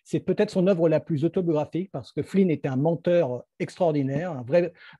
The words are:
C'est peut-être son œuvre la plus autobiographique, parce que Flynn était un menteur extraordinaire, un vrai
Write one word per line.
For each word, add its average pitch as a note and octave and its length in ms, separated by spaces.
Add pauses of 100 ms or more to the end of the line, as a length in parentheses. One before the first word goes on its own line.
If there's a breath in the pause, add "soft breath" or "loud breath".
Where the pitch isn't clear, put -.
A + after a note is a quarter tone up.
C'est D#3 160
peut-être G3+ 300
son F#3 160
œuvre E3+ 200
la D#3 140
plus D#3 240
autobiographique, E3 680
parce - 220
que D3 80
Flynn F#3+ 280
était C#3+ 200
un C3 80
menteur D#3+ 640 (160)
extraordinaire, D3+ 720
un C3 120
vrai E3+ 280 (280 loud breath)